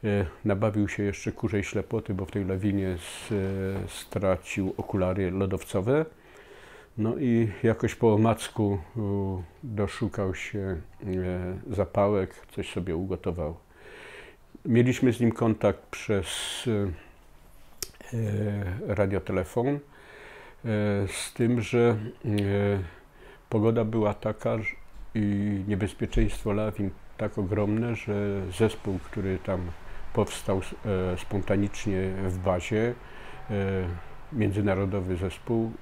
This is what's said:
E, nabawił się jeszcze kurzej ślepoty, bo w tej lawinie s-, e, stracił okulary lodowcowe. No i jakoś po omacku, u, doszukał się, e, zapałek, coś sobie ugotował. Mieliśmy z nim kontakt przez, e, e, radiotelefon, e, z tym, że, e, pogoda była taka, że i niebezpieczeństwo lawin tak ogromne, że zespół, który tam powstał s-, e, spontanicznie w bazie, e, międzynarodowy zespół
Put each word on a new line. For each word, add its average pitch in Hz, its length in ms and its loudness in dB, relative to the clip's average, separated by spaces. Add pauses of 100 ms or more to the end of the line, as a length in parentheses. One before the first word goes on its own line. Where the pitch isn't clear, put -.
E, 101 220 2 (180)
nabawił 104 440 2
się - 140 -4
jeszcze 101 300 -2
kurzej 104 320 0
ślepoty, 104 500 -4
bo 95 100 -2
w 92 60 -12
tej 101 140 -2
lawinie 95 440 0
s-, - 440 -6
e, 95 560 -2
stracił 95 880 -2
okulary 92 540 0
lodowcowe. 98 760 0 (920)
No 107 200 0
i 117 300 4 (140)
jakoś 113 320 2
po 113 200 6
omacku, 107 640 4 (180)
u, 98 460 -2 (200)
doszukał 101 720 -2
się, - 260 -6
e, 92 1120 -4
zapałek, 101 760 2
coś - 220 -6
sobie 87 240 -2
ugotował. 87 600 -2 (1080)
Mieliśmy 123 480 4
z 107 80 -2
nim 117 120 4
kontakt 110 540 2
przez, 98 400 -2 (400)
e, 104 240 0 (1300)
e, 104 760 -2
radiotelefon, 98 760 0
e, 143 100 2 (1300)
z - 240 -8
tym, 120 280 4
że, 120 360 4 (280)
e, 127 40 0 (1300)
pogoda 113 300 4
była 107 300 2
taka, 113 440 -2
że 104 60 -4 (500)
i 101 540 2
niebezpieczeństwo 104 840 0
lawin 104 380 0 (260)
tak 107 220 -4
ogromne, 107 580 2
że 101 460 -2 (160)
zespół, 107 460 2
który 95 340 -2
tam 90 220 -2 (520)
powstał - 460 0
s-, - 160 -6 (120)
e, 92 320 0
spontanicznie 98 960 0 (160)
w 92 100 0
bazie, 98 560 2 (560)
e, 110 40 -2 (800)
międzynarodowy 98 840 2
zespół 113 640 -2